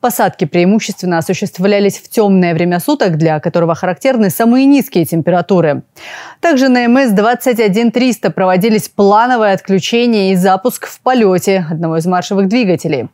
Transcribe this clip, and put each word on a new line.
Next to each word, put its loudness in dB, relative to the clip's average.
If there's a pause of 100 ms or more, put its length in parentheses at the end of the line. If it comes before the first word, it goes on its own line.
Посадки -2
преимущественно -2
осуществлялись -2
в -20
тёмное 2
время -2
суток, -2
для 0
которого -2
характерны 0
самые 2
низкие 2
температуры. 0 (580)
Также 2
на 2
М 2
С 2
двадцать 0
один 2
триста 0
проводились 0
плановое 2
отключение 0
и 2
запуск 0
в -18
полёте 0
одного -4
из -4
маршевых -2
двигателей. -2